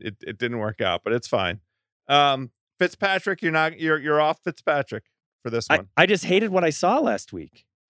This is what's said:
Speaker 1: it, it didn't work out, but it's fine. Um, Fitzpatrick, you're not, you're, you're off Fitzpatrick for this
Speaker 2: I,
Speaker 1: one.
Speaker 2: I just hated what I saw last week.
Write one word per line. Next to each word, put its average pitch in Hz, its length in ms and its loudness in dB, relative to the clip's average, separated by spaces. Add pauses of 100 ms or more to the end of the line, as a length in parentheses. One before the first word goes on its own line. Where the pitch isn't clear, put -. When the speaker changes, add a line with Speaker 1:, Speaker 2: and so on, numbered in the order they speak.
Speaker 1:
it, 107 140 -8 (100)
it 107 140 -10
didn't 120 180 -4
work 107 240 -4
out, 90 220 0
but 107 100 -2
it's 120 140 -2
fine. 92 320 -2 (500)
Um, 139 400 2 (300)
Fitzpatrick, 190 640 -2
you're 165 80 0
not, 160 280 0
you're, 160 200 0
you're 147 200 2
off 151 240 0
Fitzpatrick 147 640 -4 (380)
for 123 80 -8
this 113 180 -2
Speaker 2:
I, 156 80 4
Speaker 1:
one. 101 180 -10
Speaker 2:
I 170 120 6
just 190 180 0
hated 196 240 2
what 185 140 2
I 160 80 2
saw 185 280 0
last 120 320 -2
week. 80 360 -14 (220)